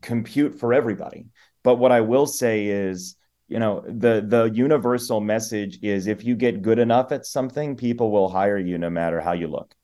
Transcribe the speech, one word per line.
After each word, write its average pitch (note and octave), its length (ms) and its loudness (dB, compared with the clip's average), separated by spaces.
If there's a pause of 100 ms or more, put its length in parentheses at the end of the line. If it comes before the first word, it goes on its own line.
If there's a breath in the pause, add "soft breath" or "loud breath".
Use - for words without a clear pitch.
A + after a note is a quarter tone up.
compute A#2+ 580 -2
for A#2+ 140 2
everybody. G#2+ 540 -2 (360 soft breath)
But B2 120 6
what B2 160 6
I A#2+ 100 6
will B2 240 2
say A2 400 0
is, F#2+ 500 -4 (320)
you A2 120 -6
know, G#2+ 260 -2
the, A2 420 2
the A2+ 180 4
universal B2 760 0
message G#2 640 -4
is G2+ 240 -2
if G#2+ 160 -4
you A#2+ 120 0
get G2+ 280 0
good A2+ 160 4
enough A#2+ 320 2
at C#3 160 -6
something, C#3 480 -6
people A#2+ 340 -2
will G2 200 4
hire G2 280 0
you F2+ 220 -4
no E2+ 100 -4
matter E2+ 320 -2
how F2 120 -2
you E2+ 140 -4
look. - 360 -10